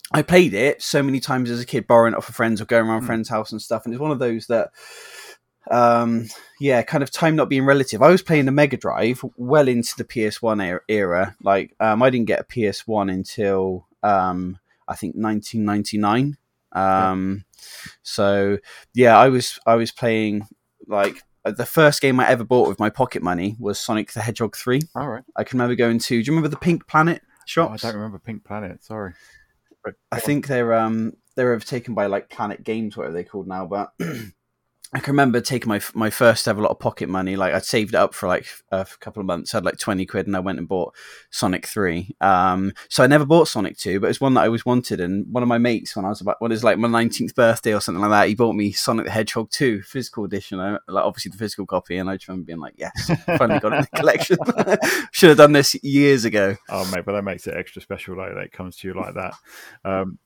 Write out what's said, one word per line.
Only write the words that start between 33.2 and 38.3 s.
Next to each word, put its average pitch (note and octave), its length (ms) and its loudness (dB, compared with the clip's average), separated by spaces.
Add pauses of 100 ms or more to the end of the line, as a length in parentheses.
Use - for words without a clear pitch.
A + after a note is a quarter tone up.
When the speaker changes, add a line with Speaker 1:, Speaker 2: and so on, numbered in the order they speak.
Speaker 1:
called F#2+ 240 -12
now, F#2 180 -8
but G2+ 300 -6
<clears throat> - 40 -10 (960)
I C3 60 -4
can C#3 120 -4
remember C3 280 4
taking A#2 300 -4
my G#2 60 0
f-, - 180 -8
my A2 160 -2
first A2+ 360 4
ever G#2+ 140 -2
lot G#2+ 100 2
of - 80 -6
pocket - 300 -6
money. F#2+ 260 -4
Like, F#2 200 0
I'd F#2 100 -2
saved A2 300 -2
it - 20 2
up G2+ 160 2
for, - 160 -6
like, F2+ 140 0